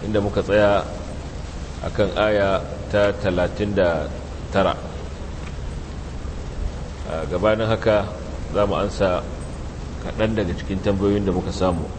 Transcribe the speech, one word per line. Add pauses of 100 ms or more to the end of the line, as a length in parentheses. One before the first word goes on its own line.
inda
muka
tsaya (960)
a
kan
aya (300)
ta
talatin
da (480)
tara. (2250)
A
gabanin
haka, (480)
za
mu
ansa (800)
kaɗan
daga
cikin
tambayoyin
da
muka
samu. (100)